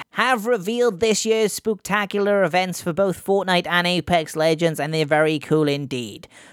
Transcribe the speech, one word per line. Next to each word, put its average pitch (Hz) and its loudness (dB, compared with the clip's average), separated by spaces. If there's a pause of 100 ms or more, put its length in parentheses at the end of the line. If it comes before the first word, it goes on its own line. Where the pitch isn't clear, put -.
(120)
have 226 0
revealed 233 0
this 220 0
year's 220 0
spooktacular 202 0
events 180 -2
for 175 -4
both 190 0
Fortnite 185 0
and 175 2
Apex 175 0
Legends, 160 2
and 151 -4
they're 156 0
very 156 2
cool 156 2
indeed. 131 -6 (240)